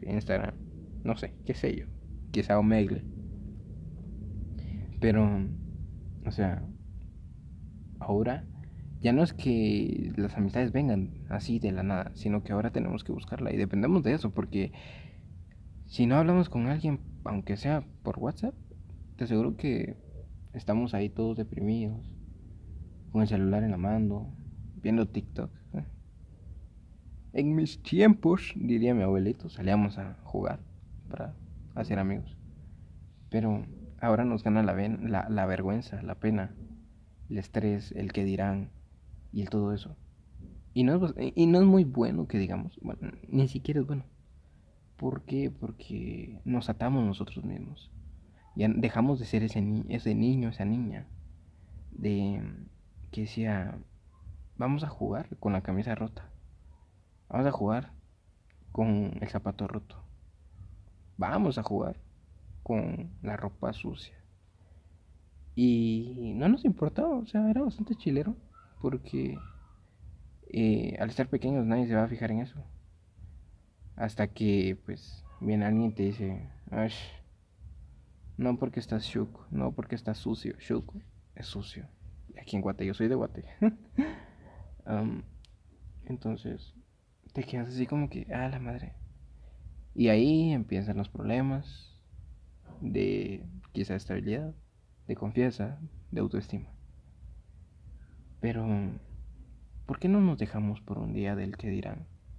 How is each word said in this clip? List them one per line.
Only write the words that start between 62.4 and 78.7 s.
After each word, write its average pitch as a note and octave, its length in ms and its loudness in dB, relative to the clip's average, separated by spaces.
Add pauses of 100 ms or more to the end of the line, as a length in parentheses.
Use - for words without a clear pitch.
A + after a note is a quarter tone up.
con E2+ 480 -2 (120)
la G#2 140 -4
ropa G#2 360 -4
sucia. - 440 -10 (1400)
Y A#2 800 4
no C3+ 140 4
nos B3+ 160 6
importaba, C4+ 520 2
o A#3+ 80 -2
sea, G#3+ 240 2
era A3+ 140 4
bastante A3 320 -2
chilero, D#3 420 0 (440)
porque, C3 580 -2 (1120)
eh, A2 500 4
al A2 100 0
estar B2+ 200 0
pequeños C3 360 2
nadie A#2 220 4
se A#2 80 2
va A2 100 6
a A2+ 40 2
fijar A2+ 240 -2
en A2 80 0
eso. C3 220 -8 (1300)
Hasta G#2+ 340 -2
que, G2+ 560 2
pues, - 400 -12 (160)
viene G#2+ 240 2
alguien A2 260 4
y G#2+ 40 -2
te G2 80 0
dice, G2 480 -2 (200)
"Ash, A2 280 -2 (1400)
no B2 220 0
porque B2+ 220 -2